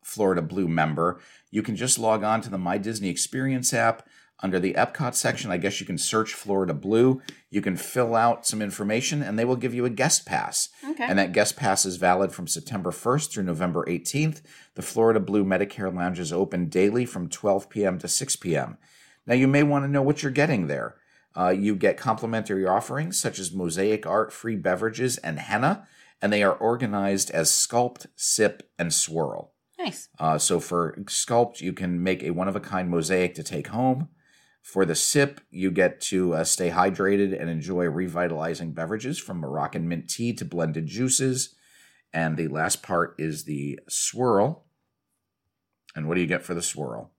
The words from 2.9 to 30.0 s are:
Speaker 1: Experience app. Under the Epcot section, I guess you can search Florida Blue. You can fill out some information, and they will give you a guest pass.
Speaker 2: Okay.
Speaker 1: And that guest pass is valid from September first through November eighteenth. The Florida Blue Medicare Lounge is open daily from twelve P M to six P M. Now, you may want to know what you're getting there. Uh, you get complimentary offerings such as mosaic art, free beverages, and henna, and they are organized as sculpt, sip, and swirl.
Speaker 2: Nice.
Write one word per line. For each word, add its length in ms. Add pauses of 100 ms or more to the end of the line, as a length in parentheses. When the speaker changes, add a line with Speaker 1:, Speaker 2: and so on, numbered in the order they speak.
Speaker 1:
Experience 640
app. 340 (340)
Under 180
the 140
Epcot 420
section, 360
I 60
guess 220
you 60
can 120
search 360
Florida 400
Blue. 480 (280)
You 120
can 160
fill 380
out 300
some 160
information, 600
and 160
they 80
will 120
give 160
you 120
a 40
guest 360
pass. 440 (200)
Speaker 2:
Okay. 160
Speaker 1:
And 140
that 140
guest 220
pass 300
is 120
valid 340
from 160
September 440
first 400
through 120
November 440
eighteenth. 540 (340)
The 60
Florida 380
Blue 260
Medicare 480
Lounge 260
is 140
open 340
daily 380
from 240
twelve 400
P 160
M 140
to 80
six 280
P 220
M. 200 (500)
Now, 80
you 120
may 160
want 220
to 60
know 100
what 220
you're 80
getting 360
there. 280 (420)
Uh, 120
you 260
get 220
complimentary 680
offerings 540
such 200
as 140
mosaic 520
art, 280
free 240
beverages, 600
and 200
henna, 480 (340)
and 120
they 100
are 120
organized 760
as 180
sculpt, 580 (100)
sip, 600
and 160
swirl. 600 (260)
Speaker 2:
Nice. 300 (100)